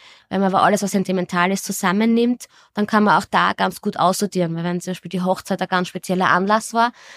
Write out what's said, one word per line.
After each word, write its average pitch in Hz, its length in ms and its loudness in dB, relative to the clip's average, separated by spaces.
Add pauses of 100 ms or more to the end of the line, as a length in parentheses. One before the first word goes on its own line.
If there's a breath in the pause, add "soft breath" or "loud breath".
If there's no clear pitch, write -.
(280 soft breath)
Wenn 190 120 -2
man 190 140 2
aber - 80 4
alles, 196 200 4
was 196 100 -4
sentimental 185 580 0
ist, 196 140 -4
zusammennimmt, 226 840 0 (280 soft breath)
dann 208 120 -2
kann 214 160 2
man 165 180 4
auch - 80 -10
da 190 260 2
ganz 190 260 -4
gut - 180 -6
aussortieren. 180 560 0
Weil 165 80 -6
wenn 175 180 -4
zum 185 120 -10
Beispiel 175 160 -12
die 180 120 -4
Hochzeit 185 400 -2
ein 185 80 -2
ganz 180 200 0
spezieller 180 420 -2
Anlass 196 420 0
war, 233 200 0 (240 loud breath)